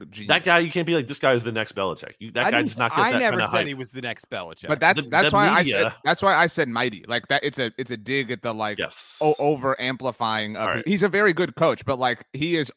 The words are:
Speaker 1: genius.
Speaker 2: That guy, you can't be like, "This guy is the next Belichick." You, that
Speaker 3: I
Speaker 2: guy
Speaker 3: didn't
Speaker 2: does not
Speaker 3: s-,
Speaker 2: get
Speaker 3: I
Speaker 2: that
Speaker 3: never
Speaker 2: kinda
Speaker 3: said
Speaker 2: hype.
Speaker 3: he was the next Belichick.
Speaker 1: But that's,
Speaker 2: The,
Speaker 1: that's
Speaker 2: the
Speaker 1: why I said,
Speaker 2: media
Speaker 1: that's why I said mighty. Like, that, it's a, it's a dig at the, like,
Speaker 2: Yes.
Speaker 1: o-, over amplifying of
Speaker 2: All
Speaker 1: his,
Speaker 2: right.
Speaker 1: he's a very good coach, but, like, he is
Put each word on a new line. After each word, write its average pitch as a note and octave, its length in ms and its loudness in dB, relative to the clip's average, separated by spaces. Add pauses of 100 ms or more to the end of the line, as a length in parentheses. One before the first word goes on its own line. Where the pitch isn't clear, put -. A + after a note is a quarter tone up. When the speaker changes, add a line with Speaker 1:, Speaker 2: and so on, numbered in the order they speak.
Speaker 1:
genius. G#2 200 0
Speaker 2:
That D#3 160 4
guy, F3 120 8
you E3+ 140 2
can't E3+ 160 -2
be E3+ 80 2
like, D3 100 0
"This C3+ 140 -10
guy C3+ 140 6
is A#2+ 100 2
the A#2 80 -4
next A2 240 -4
Belichick." F#2+ 420 -6
You, A2 140 -14
that B2 160 0
Speaker 3:
I - 20 2
Speaker 2:
guy A#3 80 2
Speaker 3:
didn't C4+ 120 0
Speaker 2:
does A2+ 100 -8
not A#2+ 140 2
Speaker 3:
s-, D#3+ 40 -2
Speaker 2:
get G3 80 4
Speaker 3:
I A#3+ 60 0
Speaker 2:
that B3+ 80 0
Speaker 3:
never A3+ 180 0
Speaker 2:
kinda A2 140 -2
Speaker 3:
said A#2 60 0
Speaker 2:
hype. A2+ 100 0
Speaker 3:
he C#3+ 80 -8
was C3 160 -12
the C3 100 -12
next A#2 300 -10
Belichick. F2+ 360 -12
Speaker 1:
But D3+ 120 0
that's, E3 240 4
Speaker 2:
The, B2+ 80 -10
Speaker 1:
that's D#3 180 4
Speaker 2:
the F3 60 0
Speaker 1:
why G3+ 120 6
I E3 140 4
said, E3+ 40 0
Speaker 2:
media G#2+ 380 0
Speaker 1:
that's E3 200 0
why G3 100 4
I E3+ 140 4
said D#3+ 220 -2
mighty. A#2 380 -4
Like, A#2 200 -4
that, C#3 160 0
it's C#3 160 -4
a, A#2+ 180 -2
it's B2 140 -6
a A#2+ 60 -4
dig A#2+ 340 -4
at A#2 100 -8
the, A#2+ 100 -4
like, G#2+ 280 -4
Speaker 2:
Yes. - 420 -10
Speaker 1:
o-, D3+ 160 4
over C3+ 420 0
amplifying A#2 760 -4
of G2 80 -6
Speaker 2:
All G#2+ 60 0
Speaker 1:
his, D#2+ 80 0
Speaker 2:
right. - 100 -6
Speaker 1:
he's F#3 160 0
a G3+ 60 2
very F#3+ 240 4
good D#3+ 200 -2
coach, D3 320 0
but, C3+ 140 -2
like, B2 340 -2
he D#3+ 220 -2
is D3+ 220 -2